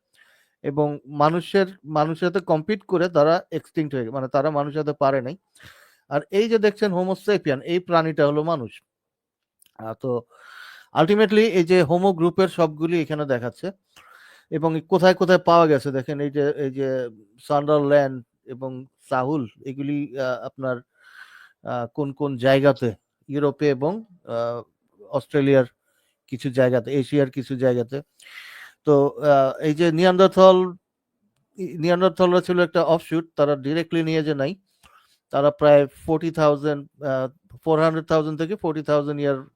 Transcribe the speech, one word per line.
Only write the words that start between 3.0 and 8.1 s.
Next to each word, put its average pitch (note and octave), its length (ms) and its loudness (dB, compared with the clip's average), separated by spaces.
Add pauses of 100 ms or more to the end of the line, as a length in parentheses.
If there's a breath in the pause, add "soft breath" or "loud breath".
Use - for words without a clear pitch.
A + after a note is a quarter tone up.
তারা E3 440 2
এক্সটিংক্ট D3+ 420 -6
হয়ে B2+ 100 -4
গে-, A2+ 80 -10
মানে C3 160 -8
তারা C#3+ 220 0
মানুষের D3 300 -4
সাথে D3 120 -4
পারে C#3 300 0
নাই। C3+ 140 -10 (720 soft breath)
আর C#3+ 120 -2 (100)
এই G#3+ 180 0
যে A3+ 100 2
দেখছেন G#3 340 0
হোমো F#3 220 -2
সেপিয়ান, F3 460 -2
এই E3+ 180 -4
প্রাণীটা D#3+ 480 0